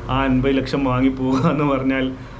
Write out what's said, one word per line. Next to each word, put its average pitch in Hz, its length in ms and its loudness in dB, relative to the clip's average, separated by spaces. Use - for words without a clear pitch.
ആ 131 140 2
അൻപത് 131 320 2
ലക്ഷം 139 320 -2
വാങ്ങി 127 280 2
പോവുക 131 240 0
എന്ന് 147 180 0
പറഞ്ഞാൽ 131 340 0